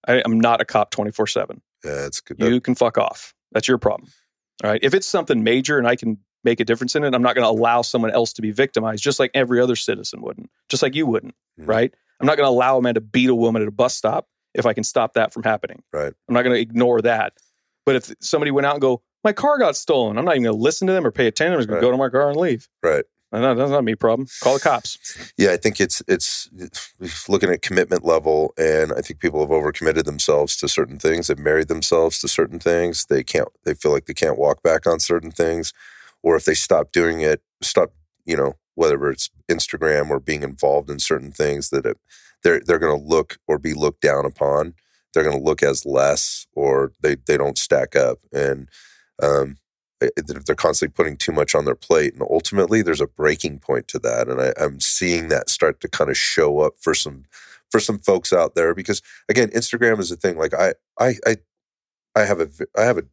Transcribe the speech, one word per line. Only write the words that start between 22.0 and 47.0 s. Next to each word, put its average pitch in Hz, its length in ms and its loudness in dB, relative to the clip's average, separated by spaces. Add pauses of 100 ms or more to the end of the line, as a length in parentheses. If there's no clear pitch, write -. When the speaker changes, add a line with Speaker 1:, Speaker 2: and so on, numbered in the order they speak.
Speaker 1:
car 139 200 2
and 143 100 -2
leave. 147 300 -2 (140)
Speaker 2:
Right. 78 220 2 (260)
Speaker 1:
And 113 140 0
that, 127 140 2
that's 139 120 0
not 139 140 2
me 113 100 0
problem. 120 320 0 (140)
Call 127 140 4
the 139 60 0
cops. 135 360 -2 (400)
Speaker 2:
Yeah, 95 160 4
I 87 60 0
think 104 240 0
it's, - 260 -2
it's, - 480 -2
it's - 720 -14
looking 98 220 2
at 85 100 0
commitment 90 420 0
level, 78 540 2
and 78 340 2
I - 120 -4
think - 180 -14
people 76 200 -2
have 73 100 0
overcommitted 78 560 0
themselves 73 500 0
to - 120 -6
certain 71 300 -4
things. 82 280 0
They've 71 120 -2
married 78 300 0
themselves 80 520 0
to 85 80 -6
certain 80 300 -2
things. 85 460 0
They - 180 0
can't, - 260 -2 (180)
they 78 80 -2
feel 76 180 0
like 69 140 0
they - 80 -10
can't 71 240 -2
walk 73 240 0
back 80 240 0
on 82 120 2
certain 82 320 -2
things. 82 440 -2 (480)
Or 82 140 4
if 78 100 -2
they 80 80 2
stop 76 360 0
doing 82 300 0
it, 78 220 0 (180)
stop, - 320 0 (320)
you 85 100 -2
know, 69 200 -2 (220)
whether 73 340 2
it's - 180 -8 (180)
Instagram 78 600 0
or 71 120 -2
being 73 220 -6
involved 69 460 -2
in 71 100 -8
certain 71 320 -4
things 71 380 -4
that 67 160 -2
it, - 140 -4 (440)
they're, 85 180 4
they're 85 180 2
gonna 76 180 0
look 76 400 -2 (100)
or 76 120 0
be 76 160 -6
looked 73 260 -2
down 69 240 2
upon. 73 480 -2 (400)
They're 80 120 2
gonna 73 120 0
look 73 260 0
as 69 220 0
less, 69 680 0
or 69 380 0 (100)